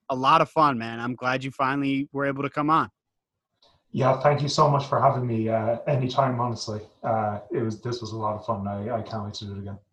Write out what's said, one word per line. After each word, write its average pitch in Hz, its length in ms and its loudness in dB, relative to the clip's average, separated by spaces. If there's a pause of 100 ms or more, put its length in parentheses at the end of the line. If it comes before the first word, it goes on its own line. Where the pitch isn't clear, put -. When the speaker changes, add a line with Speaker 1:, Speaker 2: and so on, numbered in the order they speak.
Speaker 1:
a 135 60 -2
lot 139 260 6
of 151 80 0
fun, 147 280 4
man. 117 220 -6
I'm 120 160 -4
glad 127 280 -2
you 135 60 -6
finally 139 640 0
were 139 160 -4
able 139 160 -4
to 139 60 -2
come 151 200 -2
on. 147 220 2 (1000)
Speaker 2:
Yeah, 131 300 2
thank 143 200 4
you 143 80 0
so 151 200 4
much 139 160 2
for 120 160 0
having 123 240 4
me, 113 240 0
uh, 110 380 0
anytime, 131 520 0
honestly. 113 420 -4 (220)
Uh, 107 360 -2 (120)
it 113 120 -2
was, 110 180 -4
this 120 200 -6
was 110 100 -10
a 110 60 -8
lot 107 180 -4
of - 100 -12
fun. 101 220 -4
I, 101 300 -4
I 107 40 -6
can't 107 240 -8
wait 101 100 -10
to 104 100 -12
do 98 100 -10
it 98 40 -10
again. 98 200 -10 (140)